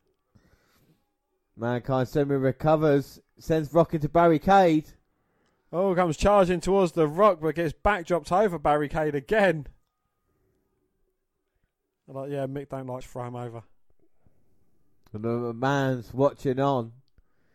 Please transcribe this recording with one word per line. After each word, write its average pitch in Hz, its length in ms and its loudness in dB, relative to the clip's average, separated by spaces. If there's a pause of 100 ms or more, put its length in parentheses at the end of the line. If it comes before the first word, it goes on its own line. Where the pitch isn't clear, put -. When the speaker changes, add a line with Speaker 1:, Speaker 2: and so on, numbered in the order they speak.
(1600)
Speaker 1:
Mankind 123 500 -2
semi 139 280 -2
recovers, 143 840 0 (200)
sends 156 340 -2
Rock 165 200 2
into 147 140 -2
barricade. 170 800 4 (840)
Speaker 2:
Oh, 185 240 -2
comes 170 220 0
charging 190 440 2
towards 185 320 2
The 160 140 2
Rock, 175 340 2
but 156 140 -2
gets 165 180 -2
backdropped 175 580 -2
over 180 280 2
barricade 147 560 0
again. 165 520 0 (2500)
I'm 135 80 -18
like, 135 160 -10
yeah, 139 160 -4
Mick 135 220 -10
don't 135 180 -10
like 127 160 -10
to - 40 -14
throw 123 200 -10
him 123 80 -12
over. 117 280 -12 (1500)
Speaker 1:
And 107 100 -8
the 117 300 -4
man's 131 600 -4
watching 131 460 0
on. 131 320 -2 (640)